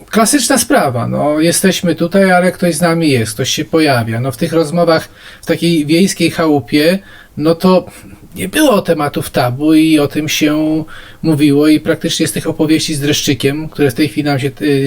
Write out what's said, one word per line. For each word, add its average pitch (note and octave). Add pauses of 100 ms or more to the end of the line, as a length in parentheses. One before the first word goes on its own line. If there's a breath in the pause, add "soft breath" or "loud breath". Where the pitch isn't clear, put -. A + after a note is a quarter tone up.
klasyczna B3+
sprawa, B2+
no, C#3
jesteśmy E3+
tutaj, F#3+
ale F3+
ktoś F3
z D#3+
nami E3
jest, A#2+
ktoś C3
się -
pojawia. B2
No, C3
w -
tych E3
rozmowach E3 (320 loud breath)
w -
takiej E3
wiejskiej E3
chałupie, D#3 (380 loud breath)
no D#3+
to F#3 (500 loud breath)
nie F#3
było C4
tematów D#3
tabu C#3+
i D#3
o C#3+
tym D3+
się D#3 (400 loud breath)
mówiło D3+
i D3+
praktycznie -
z -
tych -
opowieści D#3
z C#3
dreszczykiem, D3
które C#3+
w -
tej D#3
chwili D3
nam C#3+
się, C3+ (100)
y, C#3+